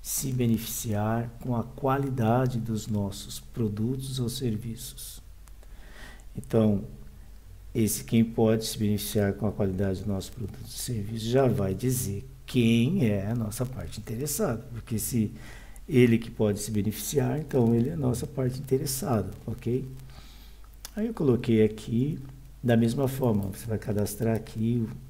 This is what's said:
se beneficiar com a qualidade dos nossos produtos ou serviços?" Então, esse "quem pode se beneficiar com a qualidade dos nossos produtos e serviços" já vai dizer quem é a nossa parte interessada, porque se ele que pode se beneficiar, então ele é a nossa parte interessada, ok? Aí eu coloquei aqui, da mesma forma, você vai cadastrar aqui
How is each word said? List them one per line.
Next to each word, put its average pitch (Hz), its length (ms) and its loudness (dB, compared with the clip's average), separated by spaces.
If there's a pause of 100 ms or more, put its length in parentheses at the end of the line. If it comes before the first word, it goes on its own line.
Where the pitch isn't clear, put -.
se - 300 -4
beneficiar 113 960 0 (100)
com 127 160 -2
a 113 80 0
qualidade 127 960 2
dos 107 280 -2
nossos 101 520 -4
produtos 127 800 -2
ou 120 100 0
serviços?" 110 920 -6 (1120)
Então, 110 500 4 (880)
esse 110 300 0
"quem 113 220 6
pode 113 400 4
se - 140 -6
beneficiar 104 540 2
com 110 120 -4
a 101 60 2
qualidade 95 480 0
dos - 80 -6
nossos 98 240 -2
produtos - 420 -10
e - 60 -10
serviços" 113 500 -4
já 131 180 6
vai 98 280 2
dizer 101 520 -2 (200)
quem 123 580 4
é 101 220 2
a 113 80 0
nossa 113 300 -2
parte 95 340 -8
interessada, 123 720 -2
porque 113 260 -4
se 110 360 0 (540)
ele 123 300 8
que - 140 -4
pode 104 280 2
se 113 120 -6
beneficiar, 123 680 0
então 117 360 4
ele 117 140 4
é 160 40 -4
a 170 40 -4
nossa 139 280 0
parte 131 320 -2
interessada, 131 720 0 (160)
ok? 120 400 -2 (1080)
Aí 214 120 -2
eu 240 60 -4
coloquei 117 500 4
aqui, 123 540 0 (460)
da 120 140 6
mesma 117 300 4
forma, 123 360 2
você 98 240 -8
vai 110 100 -2
cadastrar 104 580 0
aqui 113 520 0 (220)